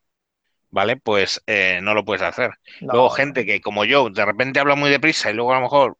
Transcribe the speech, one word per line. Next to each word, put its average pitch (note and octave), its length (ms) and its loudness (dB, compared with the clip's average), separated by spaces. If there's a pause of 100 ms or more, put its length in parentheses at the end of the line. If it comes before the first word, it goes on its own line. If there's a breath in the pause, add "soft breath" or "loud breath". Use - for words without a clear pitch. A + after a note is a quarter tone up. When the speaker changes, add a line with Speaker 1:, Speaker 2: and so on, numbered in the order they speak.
(680)
Speaker 1:
¿vale? G2+ 260 0
Pues, G#2 500 -2
eh, F#2 380 0
no G#2 100 0
lo G#2 120 0
puedes G2 180 -4
hacer. A2 280 -2 (280 loud breath)
Speaker 2:
No. C3+ 140 -6
Speaker 1:
Luego, B2+ 160 4
gente C3+ 360 -2
que, G2+ 140 -2
como G#2 240 -4
yo, B2 260 2
de G2+ 160 -2
repente B2+ 360 -2
habla C#3+ 140 2
muy C#3+ 140 0
deprisa C#3+ 400 0
y G#2 40 -2
luego A#2+ 180 -2
a B2+ 60 2
lo C3 60 -2
mejor, B2+ 360 0